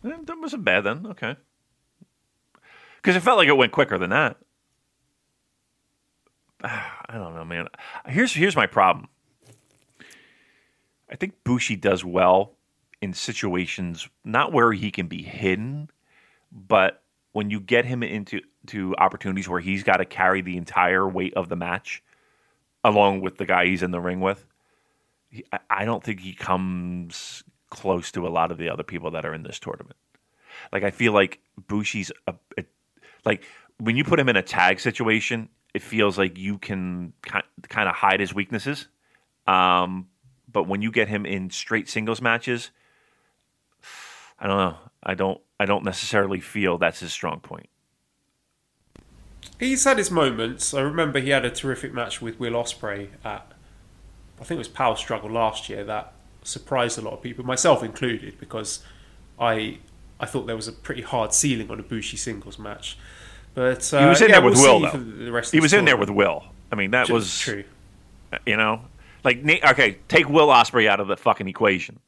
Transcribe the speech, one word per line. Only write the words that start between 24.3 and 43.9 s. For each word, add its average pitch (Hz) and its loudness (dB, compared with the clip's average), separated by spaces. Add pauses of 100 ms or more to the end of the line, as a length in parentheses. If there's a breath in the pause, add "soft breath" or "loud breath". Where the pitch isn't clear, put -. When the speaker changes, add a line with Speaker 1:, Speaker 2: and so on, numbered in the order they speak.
Speaker 1:
he, 110 -20
I, - -8 (100)
I 101 0
don't 113 -4
think 98 -8
he 92 -14
comes 90 -6 (260)
close 90 -4
to 87 -6
a 85 -4
lot 85 0
of 82 -10
the 82 -6
other 78 -8
people 82 -8
that 80 -8
are 78 -6
in 80 -12
this - -16
tournament. - -14 (720 loud breath)
Like, 98 -4
I 98 0
feel 117 2
like 98 2 (280)
Bushi's 104 -4 (160)
a, 87 -8 (220)
a, - -8 (600 soft breath)
like, 107 0 (360 loud breath)
when 113 0
you 147 0
put 160 2
him 135 2
in 113 4
a 92 2
tag 92 2
situation, 110 -2 (240)
it - -6
feels 101 0
like 92 0
you 98 -6
can 90 -8 (100)
ki-, - -6 (300)
kinda 101 -2
hide 98 2
his 95 -4
weaknesses. 107 -6 (600)
Um, 92 2 (440)
but 92 0
when 101 -4
you 110 -4
get 110 2
him 104 -4
in 92 -6
straight - -6
singles 110 -6
matches, 117 -2 (1700 loud breath)